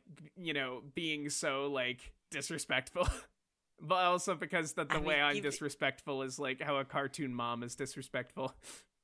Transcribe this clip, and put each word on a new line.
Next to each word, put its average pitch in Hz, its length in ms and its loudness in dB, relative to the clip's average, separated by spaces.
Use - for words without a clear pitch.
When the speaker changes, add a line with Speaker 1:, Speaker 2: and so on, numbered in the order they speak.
Speaker 1:
you 170 160 -4
know, 127 280 -2
being 151 360 0
so, 139 420 2
like, 127 420 0
disrespectful. 151 840 0
<laughs> - 40 -6
But 170 100 2
also 180 280 4
because 160 400 0
that 160 140 0
the 156 80 4
Speaker 2:
I 156 40 4
Speaker 1:
way 151 160 2
Speaker 2:
mean, 147 80 6
Speaker 1:
I'm 147 120 4
Speaker 2:
you've 139 80 -2
Speaker 1:
disrespectful 143 800 -2
is, 131 180 -4
like, 131 220 -2
how 147 160 2
a 135 80 0
cartoon 135 480 -2
mom 120 300 -2
is 120 120 -8
disrespectful. 131 840 -6
<laughs> - 40 -20